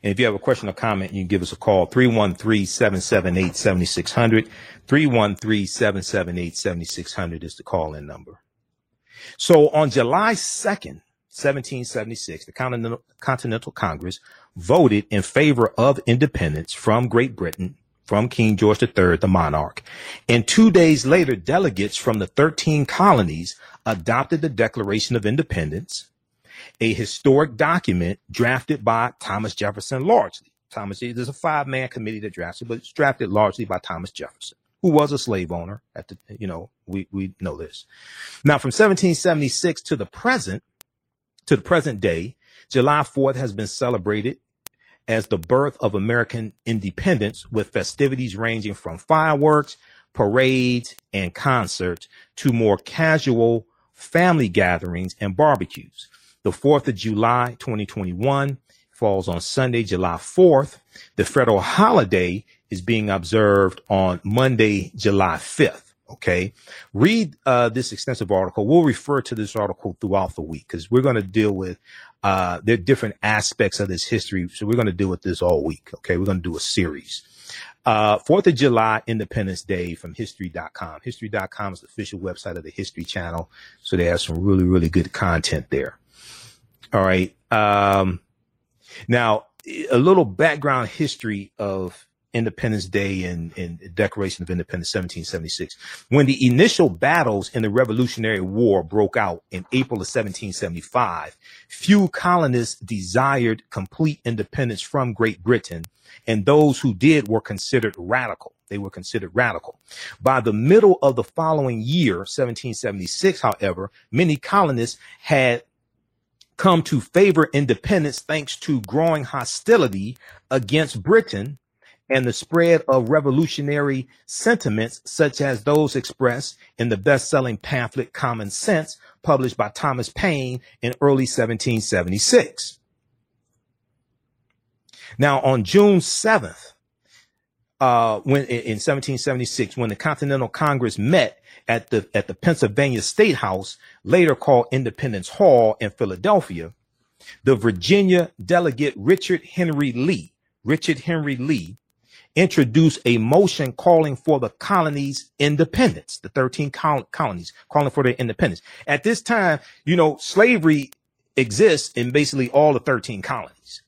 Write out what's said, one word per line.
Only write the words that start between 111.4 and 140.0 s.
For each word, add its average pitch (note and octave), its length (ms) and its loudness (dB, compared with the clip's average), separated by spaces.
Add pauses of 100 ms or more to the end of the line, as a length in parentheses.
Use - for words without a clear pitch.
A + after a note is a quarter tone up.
year, A#2 440 0
seventeen A#2+ 480 -6
seventy-six, G2+ 680 -4
however, G2 500 -2 (180)
many D3+ 280 2
colonists C#3 600 0 (220)
had B2+ 440 2 (920)
come F3 280 4
to C3 180 -2
favor E3+ 500 4
independence C#3+ 680 0
thanks D3+ 360 -8
to C#3 260 -4
growing D3+ 440 0
hostility B2 880 0 (340)
against C3 520 -2
Britain C3+ 560 0 (500)
and C3 180 0
the A#2 80 -2
spread E3+ 540 2
of B2+ 220 2
revolutionary C#3+ 1000 0 (200)
sentiments, A#2 800 -2
such - 360 -2
as B2+ 220 -2
those D3 320 2
expressed B2 640 -4 (200)
in A#2+ 120 -2
the G#2+ 80 0
best-selling C3 600 0
pamphlet B2 540 -6
Common A2+ 400 -6
Sense, - 460 -2 (260)
published C3 320 2
by G#2 140 -2
Thomas B2+ 400 -4
Paine C3 500 -4 (220)
in A#2+ 200 -4
early C#3 240 4
seventeen A#2 540 -2
seventy-six. - 1000 0 (2500)
Now, C#3 220 4
on C3 240 2
June G3 380 6
seventh, - 720 -2 (1080)
uh, A#2 400 4
when, C#3 260 0
in, A#2+ 160 -4
in G#2+ 180 -4
seventeen C#3 380 -4
seventy-six, B2+ 600 -4
when A#2 120 -2
the G2+ 60 -6
Continental C#3 540 -2